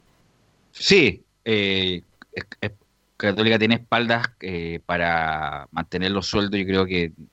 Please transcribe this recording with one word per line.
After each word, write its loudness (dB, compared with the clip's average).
Sí, 4
eh, 0
es, -10
es, -4
Católica 2
tiene 4
espaldas, 0
eh, -8
para -2
mantener -4
los -2
sueldos, -2
yo -2
creo 2
que, -2